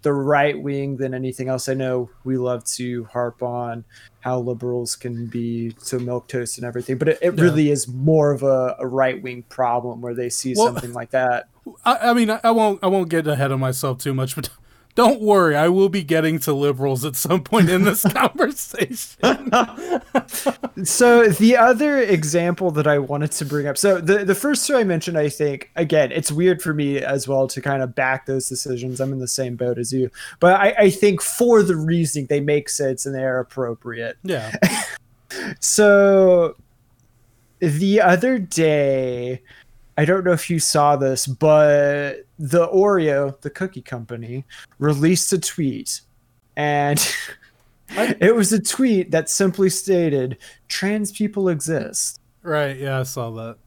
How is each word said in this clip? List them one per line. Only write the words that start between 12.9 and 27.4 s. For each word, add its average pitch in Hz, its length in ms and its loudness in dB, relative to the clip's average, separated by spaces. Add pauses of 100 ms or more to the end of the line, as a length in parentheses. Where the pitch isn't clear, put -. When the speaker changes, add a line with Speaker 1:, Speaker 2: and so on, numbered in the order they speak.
Speaker 2:
get 160 180 0
ahead 139 240 0
of 135 80 -2
myself 131 380 -4
too 139 160 -4
much, 131 240 -4
but 143 160 -8
<laughs> - 60 -20 (340)
don't 240 280 4
worry, 190 340 4
I 156 140 4
will 196 180 4
be 185 160 -2
getting 160 360 0
to 151 120 -2
liberals 139 540 0
at 139 100 -6
some 165 300 0
point 190 240 4
in 185 140 2
this 202 200 0
<laughs> 196 100 2
conversation. - 1400 -2
<laughs> 247 480 -2 (840)
Speaker 1:
So 240 440 6
the 226 300 6
other 254 420 4
example 175 720 0
that 151 160 0
I 147 100 4
wanted 143 360 -2
to - 120 -6
bring 143 220 -4
up, 139 100 -4
so 190 240 2
the, 196 240 2
the 190 80 2
first 277 320 0
two 277 100 0
I 240 80 4
mentioned, 170 340 -2
I 151 120 2
think, 143 460 -4
again, 151 360 2
it's - 200 -4
weird 170 300 2
for 156 120 -4
me 143 260 -2
as 135 280 -4
well 135 220 2